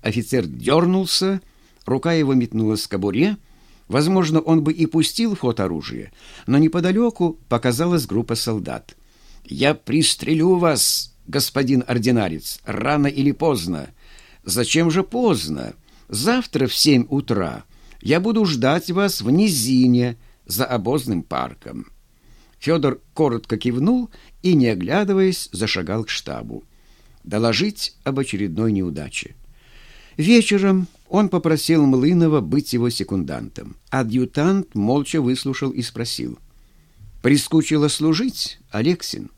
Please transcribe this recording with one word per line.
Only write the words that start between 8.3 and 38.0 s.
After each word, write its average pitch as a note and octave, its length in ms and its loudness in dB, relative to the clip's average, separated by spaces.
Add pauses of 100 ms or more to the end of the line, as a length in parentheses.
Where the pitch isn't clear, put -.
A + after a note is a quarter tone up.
солдат. G#2+ 640 -6 (480)
"Я C3+ 300 0
пристрелю D#3+ 800 0
вас, - 600 0 (120)
господин C3+ 600 0
ординарец, A2+ 800 -2
рано C#3 420 0
или C#3 240 0
поздно". F2+ 580 -2 (540)
"Зачем C3+ 460 2
же F3+ 140 2
поздно? E2 720 -2 (340)
Завтра D#3 600 0
в A#2 60 -4
семь C3 360 2
утра G2 560 -4 (360)
я D#3 200 0
буду G#3+ 240 0
ждать D3 440 0
вас F#3 320 -2
в G#2+ 80 -4
низине B2+ 880 2 (280)
за G2 200 -4
обозным A#2+ 560 -2
парком". B1+ 680 -10 (680)
Федор D3 400 0 (140)
коротко A#2+ 440 -2
кивнул E3+ 520 0 (320)
и, F3+ 140 4
не B2+ 120 4
оглядываясь, F#3 840 0
зашагал G2+ 540 -4
к - 40 -18
штабу. A1+ 540 -10 (640)
"Доложить A#2 760 -2
об C#3 160 -4
очередной G2 520 -2
неудаче". E2+ 640 -6 (800)
Вечером F#3+ 720 4 (220)
он G3+ 200 2
попросил D#3+ 560 2
Млынова D3+ 560 4
быть C#3+ 320 -2
его A#2+ 160 2
секундантом. D#2+ 840 -6 (140)
Адъютант C3 840 0
молча C3+ 480 0
выслушал C3 480 -2
и B2 140 -6
спросил: - 560 -8 (840)
"Прискучило D3+ 680 2
служить, D#3+ 680 -2 (120)